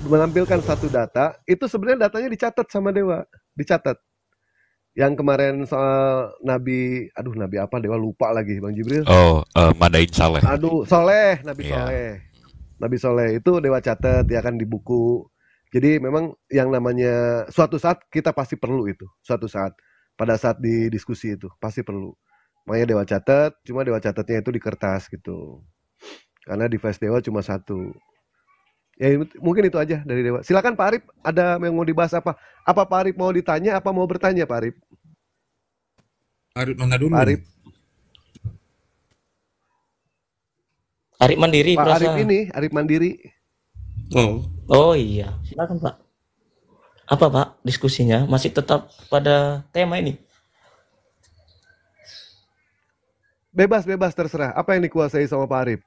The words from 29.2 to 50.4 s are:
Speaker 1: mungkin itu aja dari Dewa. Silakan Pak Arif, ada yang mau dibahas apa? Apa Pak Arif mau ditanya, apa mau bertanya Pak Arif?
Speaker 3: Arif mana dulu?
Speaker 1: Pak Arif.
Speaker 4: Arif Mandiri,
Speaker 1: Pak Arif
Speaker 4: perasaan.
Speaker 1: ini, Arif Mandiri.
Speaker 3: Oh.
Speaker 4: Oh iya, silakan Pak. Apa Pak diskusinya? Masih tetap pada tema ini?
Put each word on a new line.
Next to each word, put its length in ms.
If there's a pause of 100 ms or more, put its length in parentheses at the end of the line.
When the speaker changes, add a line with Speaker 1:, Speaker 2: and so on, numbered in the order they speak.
Speaker 1:
mungkin 240
itu 160
aja 240
dari 160
Dewa. 240
Silakan 320
Pak 160
Arif, 100 (220)
ada 320
yang 160
mau 160
dibahas 240
apa? 240 (320)
Apa 160
Pak 160
Arif 160
mau 160
ditanya, 480
apa 160
mau 80
bertanya 400
Pak 160
Arif? 160 (1800)
Speaker 3:
Arif 240
mana 240
dulu? 160
Speaker 1:
Pak 80
Arif. 160 (3750)
Speaker 4:
Arif 240
Mandiri, 400
Speaker 1:
Pak 60 (100)
Arif 160
Speaker 4:
perasaan. 160
Speaker 1:
ini, 100 (140)
Arif 240
Mandiri. 340 (1040)
Speaker 3:
Oh. 320 (240)
Speaker 4:
Oh 240
iya, 400 (160)
silakan 320
Pak. 160 (1120)
Apa 180
Pak 220 (160)
diskusinya? 640
Masih 260
tetap 380 (180)
pada 640
tema 240
ini? 220 (3250)